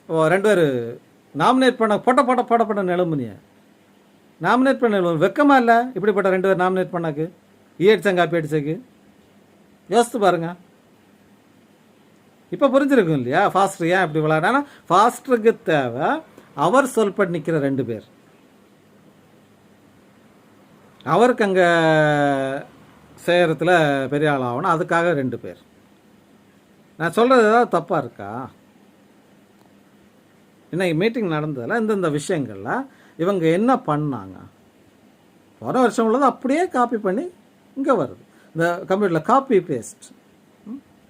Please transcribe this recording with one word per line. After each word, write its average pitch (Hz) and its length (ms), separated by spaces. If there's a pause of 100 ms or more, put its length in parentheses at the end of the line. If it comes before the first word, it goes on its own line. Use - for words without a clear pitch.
ஓ, 160 200
ரெண்டு 190 200
பேரு 139 520 (380)
நாமினேட் 247 380
பண்ண, 208 240
போட்ட, 254 240
போட்ட, 247 200
போட்ட, 233 220
போட்ட 202 180
நெலும்புனிய 165 480 (1120)
நாமினேட் 254 360
பண்ண 214 220
நெலும்பு. 170 280
வெக்கமா 285 300
இல்ல 233 360
இப்படிப்பட்ட 196 360
ரெண்டு 185 260
பேர் 180 120
நாமினேட் 185 280
பண்ணாக்கு? 165 360 (480)
ஈ 170 80
அடிச்சாங்க, 196 280
காப்பி 170 220
அடிச்சக்கு. 151 440 (1080)
யோசித்து 233 300
பாருங்க. 175 360 (1900)
இப்ப 208 180
புரிஞ்சிருக்கும் 247 500
இல்லையா? 147 320
ஃபாஸ்டர் 185 380
ஏன் 185 140
இப்படி 156 240
விளையாடுனா, 190 400 (240)
ஃபாஸ்டருக்கு 226 720
தேவை 151 560 (360)
அவர் 202 300
சொல்படி 202 460
நிக்கிற 165 260
ரெண்டு 135 280
பேர். 110 180 (3000)
அவருக்கு 220 400
அங்க 151 1200 (600)
சேரத்துல 160 840
பெரிய 147 260
ஆள் 131 80
ஆகணும், 156 400
அதுக்காக 170 300
ரெண்டு 127 280
பேர். 87 180 (1400)
நான் 165 140
சொல்றது 240 300
ஏதாவது 226 280
தப்பா 170 280
இருக்கா? 113 520 (2250)
இன்னைக்கு 170 260
மீட்டிங் 220 320
நடந்ததுல 151 500
இந்தந்த 190 400
விஷயங்கள்ல 143 680 (320)
இவங்க 170 300
என்ன 214 280
பண்ணாங்க? 139 600 (1200)
போன 143 200
வருஷம் 233 260
உள்ளது 240 180
அப்படியே 277 440
காப்பி 247 300
பண்ணி 208 300 (480)
இங்க 277 180
வருது. 127 220 (400)
இந்த 170 320
கம்ப்யூட்டர்ல 185 340
காப்பி 247 380
பேஸ்ட். 139 520 (540)
ம்? 254 160 (280)